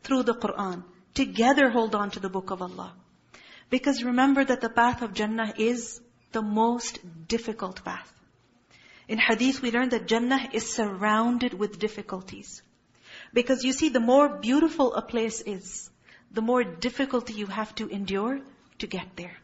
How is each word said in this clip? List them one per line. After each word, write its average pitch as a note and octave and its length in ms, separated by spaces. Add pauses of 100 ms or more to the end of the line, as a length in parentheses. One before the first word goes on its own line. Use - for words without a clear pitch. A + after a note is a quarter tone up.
through B3+ 200
the A#3 120
Qur'an. F#3+ 500 (300)
Together B3 540
hold A3+ 260
on G3+ 160
to - 80
the F#3+ 100
Book F#3+ 220
of F#3 100
Allah. F3+ 320 (760)
Because B3+ 340
remember C4 420
that B3 160
the A3+ 80
path A#3+ 320
of G#3+ 120
Jannah G#3+ 440
is A3+ 420 (320)
the A3 120
most A3+ 560 (280)
difficult G#3+ 560
path. - 280 (960)
In A3 100
hadith B3 460
we A#3+ 80
learn B3 180
that A3+ 160
Jannah A#3+ 480
is A3+ 180
surrounded A3 840
with G3+ 240
difficulties. G3+ 840 (720)
Because A#3+ 300
you C4 100
see, D#4 160
the B3 100
more C#4 380
beautiful B3+ 560
a - 80
place A3+ 400
is, - 480 (420)
the A3 120
more B3 200
difficulty A#3+ 680
you G#3+ 140
have G#3+ 280
to A3 120
endure G3+ 540 (360)
to - 100
get - 280
there. F3 280